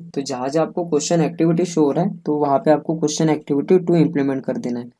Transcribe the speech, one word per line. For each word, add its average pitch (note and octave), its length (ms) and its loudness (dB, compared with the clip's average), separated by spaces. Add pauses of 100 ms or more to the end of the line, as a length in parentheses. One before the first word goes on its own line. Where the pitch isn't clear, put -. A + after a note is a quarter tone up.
(140)
तो C#3+ 80 -4
जहाँ C3 260 -6
जहाँ D#3 180 0
आपको F3 220 -6
question E3 340 0
activity E3 440 2
शो D#3 180 0
हो C#3 80 2
रहा E3 120 0
है - 140 -4
तो D3+ 180 -4
वहाँ C#3+ 220 2
पे E3 120 2
आपको D3+ 280 0
question D#3+ 300 0
activity D3+ 520 2
two F3 160 2
implement C#3 480 0
कर B2+ 140 -4
देना A#2+ 220 -6
है। A#2+ 200 -14